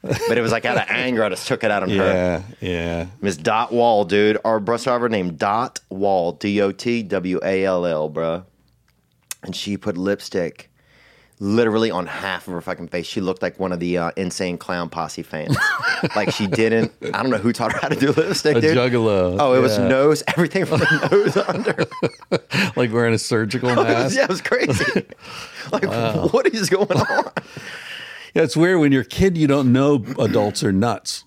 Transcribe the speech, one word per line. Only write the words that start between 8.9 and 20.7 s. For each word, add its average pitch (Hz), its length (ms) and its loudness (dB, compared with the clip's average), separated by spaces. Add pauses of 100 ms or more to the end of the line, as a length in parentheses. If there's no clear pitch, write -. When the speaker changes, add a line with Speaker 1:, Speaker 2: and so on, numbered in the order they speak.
Speaker 1:
And 92 120 -10
she 101 220 -6
put 95 200 -6
lipstick 92 720 -4 (680)
literally 110 520 2
on 87 160 -2
half 92 400 -6
of 92 60 -10
her 85 80 -6
fucking 87 260 -8
face. 85 180 -6
She - 140 -6
looked 92 220 -2
like 87 180 -4
one 92 140 -2
of 87 80 -6
the, 87 160 0
uh, 85 180 -2
Insane 90 420 -4
Clown 87 320 -6
Posse 82 340 -8
fans. 80 380 -4
Speaker 2:
<laughs> - 60 0 (500)
Speaker 1:
Like, 104 140 -2
she 104 160 -2
didn't, 110 440 0 (220)
I 101 100 -2
don't 131 60 -2
know 113 80 0
who 110 160 0
taught 110 180 -2
her - 80 -6
how 147 80 -4
to 135 100 0
do 139 140 2
lipstick, 156 460 2
Speaker 2:
A 117 40 4
Speaker 1:
dude. 156 140 4
Speaker 2:
juggalo. 110 640 2
Speaker 1:
Oh, 131 140 4
it 131 60 6
was 127 180 4
Speaker 2:
Yeah. 98 100 2
Speaker 1:
nose, 143 400 4
everything 175 380 0
from - 160 0